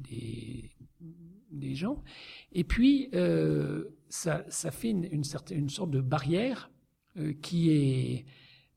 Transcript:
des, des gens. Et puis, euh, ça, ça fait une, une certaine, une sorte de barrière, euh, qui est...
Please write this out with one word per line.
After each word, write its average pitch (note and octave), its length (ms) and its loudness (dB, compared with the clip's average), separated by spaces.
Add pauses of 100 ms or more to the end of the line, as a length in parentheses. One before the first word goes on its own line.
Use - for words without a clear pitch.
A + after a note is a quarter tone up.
des, A#2 640 -10 (800)
des C#3 240 -6
gens. A3 280 -4 (500)
Et F3 100 0
puis, C4 520 6
euh, D#3 720 2 (240)
ça, - 400 -4
ça D#3+ 220 -4
fait A3+ 200 -4
une, F3 200 0
une D3 120 0
certaine, D3 360 -6
une C#3+ 100 0
sorte F3 220 -4
de C3+ 100 2
barrière, D3+ 680 0 (480)
euh, D#3 240 -2
qui E3 300 4
est... C3 540 4 (520)